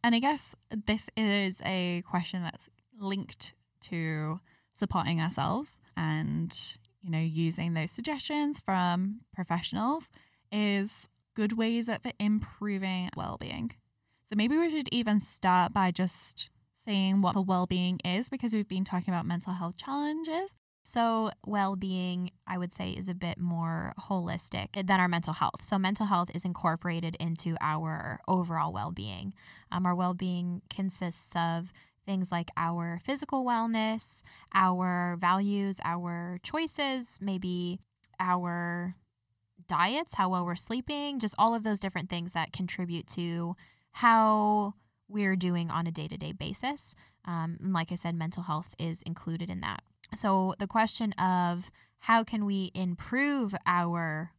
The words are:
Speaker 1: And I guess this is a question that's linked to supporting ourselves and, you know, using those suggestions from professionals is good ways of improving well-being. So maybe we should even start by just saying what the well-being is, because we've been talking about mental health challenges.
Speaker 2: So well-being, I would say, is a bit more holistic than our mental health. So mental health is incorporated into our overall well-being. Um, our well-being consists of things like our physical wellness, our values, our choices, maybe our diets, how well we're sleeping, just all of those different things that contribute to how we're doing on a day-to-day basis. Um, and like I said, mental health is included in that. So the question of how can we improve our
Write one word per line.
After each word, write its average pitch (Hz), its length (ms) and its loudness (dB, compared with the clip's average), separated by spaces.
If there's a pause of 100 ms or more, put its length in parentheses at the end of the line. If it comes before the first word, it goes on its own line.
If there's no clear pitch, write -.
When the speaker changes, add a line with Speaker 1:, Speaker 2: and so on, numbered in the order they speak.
Speaker 1:
And 233 100 6
I 233 60 4
guess 277 340 0 (160)
this 214 460 0
is 202 480 2
a 175 440 0
question 180 340 0
that's - 260 -8 (300)
linked 196 560 -6 (280)
to 160 560 -2 (340)
supporting 170 480 0
ourselves 180 580 0 (180)
and, 160 600 0 (460)
you 185 80 -8
know, 160 80 0
using 165 560 0
those 160 160 0
suggestions 294 680 -2
from 185 640 2 (120)
professionals 202 760 0 (440)
is 208 560 0 (260)
good 214 200 2
ways 226 340 0
of 220 100 0 (220)
improving 196 960 0
well-being. - 560 -6 (560)
So 214 80 -2
maybe 240 200 4
we 339 140 4
should 302 220 -2
even 214 280 4
start 180 520 4
by 185 180 4
just - 600 -4 (340)
saying 196 380 4
what 180 120 4
the 196 80 4
well-being 180 640 2
is, 180 240 0
because 247 240 -2
we've 208 160 0
been 190 160 0
talking 185 280 0
about 165 140 0
mental 175 280 -2
health 175 220 -4
challenges. 311 800 -4 (340)
Speaker 2:
So 226 440 2 (120)
well-being, 185 840 0 (160)
I 180 120 -4
would 180 140 -4
say, - 180 -4
is 190 180 -6
a 175 60 -2
bit 180 260 -4
more 165 520 0 (100)
holistic 180 840 -2
than 190 140 6
our 180 80 6
mental 170 240 0
health. - 320 0
So 196 160 2
mental 202 260 2
health 180 260 4
is 170 120 -4
incorporated 170 760 0
into 165 420 -2
our 156 680 -2
overall 170 440 2
well-being. 104 640 -6 (380)
Um, 185 120 0
our 175 120 2
well-being 180 760 -2
consists 185 640 -4
of 170 380 0 (340)
things 190 240 -2
like 170 260 -2
our 170 460 -2
physical 277 420 -2
wellness, 226 760 0 (320)
our 180 680 4
values, 196 640 2
our 175 600 -4
choices, 277 760 -2
maybe 180 600 -2 (400)
our 175 760 0 (720)
diets, 202 480 0
how 190 140 2
well 180 180 2
we're 175 80 -2
sleeping, 285 640 -4
just 214 180 -2
all 233 200 4
of 214 80 -4
those 208 160 0
different 185 300 -4
things 175 240 -4
that 165 180 -2
contribute 175 560 -4
to 170 480 -4 (340)
how 214 840 6 (340)
we're 196 260 2
doing 175 340 0
on 170 200 -2
a - 20 -2
day-to-day 156 400 -8
basis. 196 640 -6 (300)
Um, 165 360 -4
and 190 120 -2
like 165 180 0
I 175 60 -4
said, 170 180 -4
mental 170 300 -4
health 160 340 -4
is 165 240 -4
included 165 480 -6
in 180 120 -6
that. - 200 -6 (320)
So 190 440 2
the 202 80 -2
question 220 480 0
of 180 560 2 (280)
how 226 260 4
can 214 200 -2
we 196 300 0
improve 226 800 0 (120)
our 170 720 0